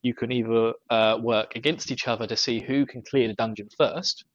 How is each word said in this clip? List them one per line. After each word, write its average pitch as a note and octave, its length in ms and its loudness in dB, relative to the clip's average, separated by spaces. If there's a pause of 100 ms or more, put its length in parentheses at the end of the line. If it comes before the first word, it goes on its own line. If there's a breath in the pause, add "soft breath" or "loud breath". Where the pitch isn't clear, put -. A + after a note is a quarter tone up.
You B2 120 0
can A#2+ 180 -4
either, A2+ 400 2 (180)
uh, A2+ 320 4
work A2 320 0
against C#3+ 380 -2
each B2 160 -4
other A2+ 180 -2
to A2 100 -4
see A#2 240 0
who C3+ 260 0
can A#2+ 160 -14
clear B2 260 2
the G#2+ 60 -4
dungeon G#2+ 340 -4 (100)
first G2 460 0 (100)